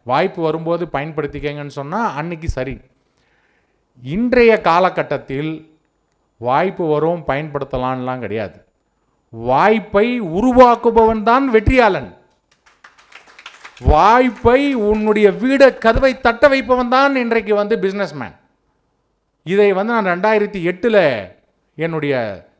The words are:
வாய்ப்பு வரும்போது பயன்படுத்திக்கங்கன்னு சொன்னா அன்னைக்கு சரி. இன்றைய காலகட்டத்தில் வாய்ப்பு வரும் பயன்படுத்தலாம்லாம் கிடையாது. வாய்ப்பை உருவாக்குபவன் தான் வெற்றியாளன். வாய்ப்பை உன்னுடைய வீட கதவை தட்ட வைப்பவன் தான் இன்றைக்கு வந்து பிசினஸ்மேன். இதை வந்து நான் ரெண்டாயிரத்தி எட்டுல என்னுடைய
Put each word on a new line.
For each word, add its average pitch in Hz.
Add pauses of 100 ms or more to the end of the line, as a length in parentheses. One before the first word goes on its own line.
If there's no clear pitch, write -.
(100)
வாய்ப்பு 175
வரும்போது 165 (100)
பயன்படுத்திக்கங்கன்னு 143
சொன்னா 156 (200)
அன்னைக்கு 165 (100)
சரி. 131 (1300)
இன்றைய 226 (160)
காலகட்டத்தில் 156 (880)
வாய்ப்பு 170 (100)
வரும் 160
பயன்படுத்தலாம்லாம் 131
கிடையாது. 101 (760)
வாய்ப்பை 180 (320)
உருவாக்குபவன் 233
தான் 269
வெற்றியாளன். 214 (1800)
வாய்ப்பை 233 (300)
உன்னுடைய 214 (140)
வீட 269 (220)
கதவை 240 (140)
தட்ட 233
வைப்பவன் 247
தான் 269
இன்றைக்கு 220
வந்து 208
பிசினஸ்மேன். 160 (1080)
இதை 202 (100)
வந்து 220
நான் 202
ரெண்டாயிரத்தி 208 (100)
எட்டுல 214 (800)
என்னுடைய 151 (460)